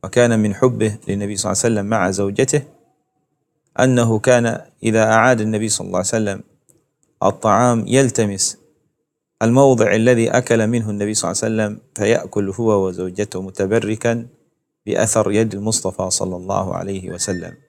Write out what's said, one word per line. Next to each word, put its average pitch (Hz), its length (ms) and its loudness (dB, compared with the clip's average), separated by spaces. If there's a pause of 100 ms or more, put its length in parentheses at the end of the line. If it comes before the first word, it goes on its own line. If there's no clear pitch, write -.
وكان 117 360 2
من 104 140 0
حبه 110 440 0 (100)
للنبي 101 280 -4
صلى 95 160 -4
الله 98 120 -2
عليه 117 100 2
وسلم 101 120 -2
مع 101 240 0
زوجته 101 520 0 (1160)
أنه 120 380 4
كان 117 420 2 (220)
إذا 110 300 2
أعاد 113 280 4
النبي 107 280 -2
صلى 98 180 -4
الله 92 120 -4
عليه 92 100 -2
وسلم 104 340 -2 (800)
الطعام 113 640 2
يلتمس 110 720 0 (840)
الموضع 117 520 4
الذي 113 360 4
أكل 117 360 2
منه 110 240 -2
النبي 104 240 -4
صلى - 160 -4
الله - 120 -6
عليه 113 120 -2
وسلم، 107 260 -4 (140)
فيأكل 104 560 0
هو 101 360 0
وزوجته 92 560 -6
متبركاً 110 840 -2 (600)
بأثر 107 440 0
يد 104 240 0
المصطفى 98 560 -4
صلى 92 260 -4
الله 95 380 -4
عليه 92 360 -8
وسلم. 87 460 -8 (120)